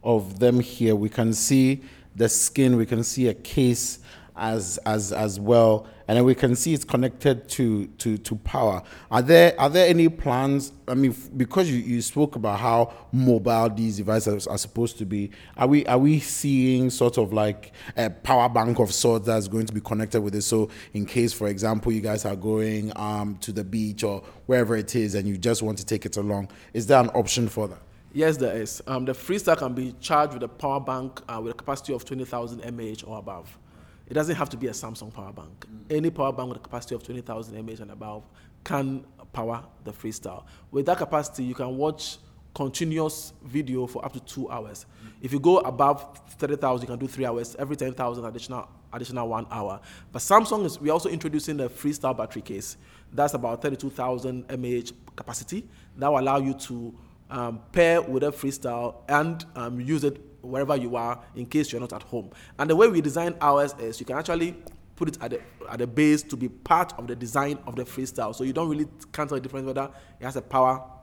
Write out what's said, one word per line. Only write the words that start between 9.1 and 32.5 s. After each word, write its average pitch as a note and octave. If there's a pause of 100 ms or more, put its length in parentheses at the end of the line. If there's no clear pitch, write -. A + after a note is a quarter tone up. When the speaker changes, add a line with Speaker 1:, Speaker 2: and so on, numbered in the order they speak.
Speaker 1:
Are B2
there, E3
are C#3
there F3
any E3
plans? C#3 (160)
I B2+
mean, C3+
f-, -
because E3
you, B2+
you A#2+
spoke D3
about G#2+
how A#2 (180)
mobile A#2
these G#2+
devices G#2
are G#2
supposed -
to G#2+
be, G2+ (260)
are B2
we, D3
are B2+
we D3
seeing C3
sort A#2+
of G2+
like G#2+ (220)
a A2+
power B2
bank A#2
of G#2
sorts A2+
that's A2
going A2
to A2
be G#2
connected A2
with G2+
it? G#2
So A2 (240)
in G#2
case, A#2
for G#2+
example, G#2+
you A2
guys G#2+
are G2+
going, G#2+
um, G#2
to A2
the G2+
beach G#2+
or G2+ (240)
wherever A#2
it G#2+
is G#2+
and G2+
you G2
just A2
want G#2+
to G#2
take G#2
it -
along, G2+ (240)
is A#2
there C3+
an A#2+
option A2+
for G#2
that? F2+ (300)
Speaker 2:
Yes, D#3
there A2+
is. -
Um, C3
the C3
Freestar F3+
can B2+
be B2+
charged D3
with B2
a A#2+
power C#3
bank, C3
uh, A2+
with A2+
a -
capacity C#3
of A#2+
twenty C3
thousand A#2+